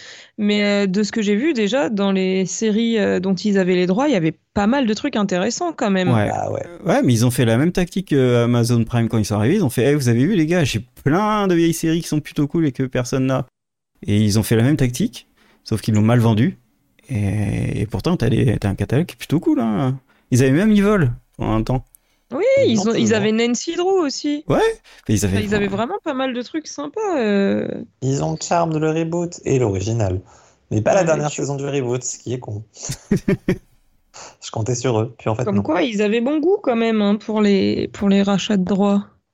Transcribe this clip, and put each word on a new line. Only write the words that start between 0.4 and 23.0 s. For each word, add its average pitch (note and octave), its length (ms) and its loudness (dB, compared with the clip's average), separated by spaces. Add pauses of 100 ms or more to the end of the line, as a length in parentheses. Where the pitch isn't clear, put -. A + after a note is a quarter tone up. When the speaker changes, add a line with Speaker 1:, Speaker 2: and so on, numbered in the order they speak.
Speaker 1:
euh, G3+ 220 2
de G3 160 0
ce G#3 100 -2
que A3+ 100 -2
j'ai G3+ 120 2
vu D4 200 0
déjà, A3+ 340 0
dans G3 240 0
les F#3+ 340 0
séries, A3+ 520 0
euh, G3 220 0
dont F#3+ 140 -2
ils G3 240 0
avaient F#3 160 2
les F3+ 120 0
droits, G3+ 200 0
il D4+ 60 2
y G#3+ 40 2
avait D#3+ 200 0 (180)
pas G#3 140 2
mal C4+ 180 2
de G#3+ 80 0
trucs C4 220 -4
intéressants G#3 560 -2
quand A3+ 180 -2
même. F#3 220 2
Speaker 2:
Ouais. G#2 200 2
Speaker 3:
Ah - 200 -4
ouais. - 100 -6 (220)
Speaker 2:
Ouais, A#3 180 2
mais C#3+ 120 4
ils A2+ 120 2
ont B2 60 4
fait C3 140 2
la A2+ 100 4
même E3 160 2
tactique F#3 380 -2
que B2 340 4
Amazon A#2 400 2
Prime A2+ 240 0
quand A2+ 100 0
ils G#2 60 2
sont G#2 120 -4
arrivés. A#2+ 200 2
Ils G#3 80 2
ont B2+ 60 2
fait, « C3 220 2
Eh, - 40 4
vous B2+ 140 0
avez A#2+ 140 4
vu, G#3 120 2
les D#3 100 2
gars, F3 160 2
j'ai A2+ 240 -2 (160)
plein G3+ 460 2
de F3 60 4
vieilles E3 200 4
séries E3 280 -2
qui - 60 -10
sont D3+ 120 0
plutôt - 260 -2
cool E3 200 0
et C3 60 0
que C3+ 100 -4
personne C3 440 -2
n'a. » C3 200 -2 (600)
Et G#2 160 2
ils G#2+ 160 4
ont A2 60 2
fait A#2+ 120 0
la A2+ 60 4
même C#3+ 140 4
tactique, C3 500 -2 (380)
sauf A2 160 -6
qu'ils A2+ 140 -2
l'ont G#2 80 4
mal A#2 180 4
vendu. A#2 380 2 (500)
Et, G#2 720 -2
et - 60 -2
pourtant, D#3+ 300 -2
t'as A#2 120 0
les, A2 300 2
t'as G2+ 100 -2
un F#2+ 80 -2
catalogue C3 300 0
qui - 80 -14
est - 40 -20
plutôt - 220 -2
cool, D4+ 200 0
hein. D#3 380 -2 (320)
Ils B2+ 140 4
avaient C3+ 80 4
même G3 180 2
Evil G3+ 400 2 (260)
pendant G#2+ 180 -2
un A2 100 0
temps. B2+ 200 -4 (480)
Speaker 1:
Oui, D4+ 120 -4 (140)
Speaker 3:
Et C5 100 4
Speaker 1:
ils A3+ 140 2
ont, A3 120 0
ils A3+ 140 0